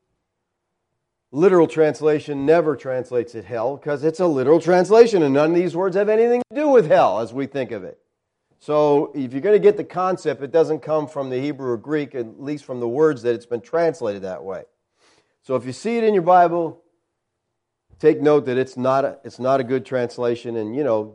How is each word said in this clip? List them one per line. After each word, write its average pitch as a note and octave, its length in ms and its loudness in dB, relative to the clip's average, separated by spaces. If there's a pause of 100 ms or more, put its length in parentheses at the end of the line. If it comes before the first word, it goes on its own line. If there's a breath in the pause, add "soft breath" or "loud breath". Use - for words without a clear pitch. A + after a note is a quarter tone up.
(1300)
literal E3+ 340 4
translation D3+ 800 -2
never D#3 320 2
translates B2 580 -6
it G#2+ 80 -12
hell A#2 340 -6
'cause D3 280 -6
it's D#3+ 160 -2
a F3+ 60 2
literal D3 340 4
translation F#3 600 4
and C3+ 100 2
none D3+ 160 4
of F3 80 2
these F3 180 -2
words F#3 220 -2
have G3+ 100 0
anything A#3 420 2
to A3 60 -12
do D4+ 140 0
with A3+ 180 4
hell C3 320 2
as A2+ 140 -8
we C3+ 140 -6
think C3 260 -8
of G2 100 -10
it. - 160 -16 (600)
So D3 540 2
if B2+ 200 -8
you're C3+ 80 -6
gonna G3+ 180 4
get G3+ 160 4
the D#3+ 80 -6
concept, F3 580 -4
it C3+ 100 -10
doesn't D#3 280 2
come D3+ 260 -4
from C3+ 240 -8
the B2+ 100 -4
Hebrew C3+ 320 -6
or A#2+ 60 -4
Greek, C#3 380 -6
at A2+ 260 -10
least D3 220 -10
from B2+ 160 -10
the A#2+ 80 -6
words C3+ 360 0
that A#2+ 120 0
it's A2+ 100 -12
been A#2 160 -8
translated B2 600 -4
that F#2 220 -10
way. F#2 200 -12 (840)
So C3 60 -2
if A#2+ 100 -4
you B2+ 80 -10
see A#3 240 -6
it A3+ 60 -2
in G#3+ 100 2
your F#3+ 80 2
Bible, E3+ 600 2 (1120)
take D#3 240 2
note D3 240 2
that B2+ 140 -2
it's B2+ 180 -6
not C3 260 0
a, A#2 200 -6
it's A#2+ 160 -18
not C3 200 0
a C3 40 -2
good B2+ 200 -4
translation. A#2+ 720 -4
And, A2 200 -6
you D3 80 -4
know, G#2+ 320 -2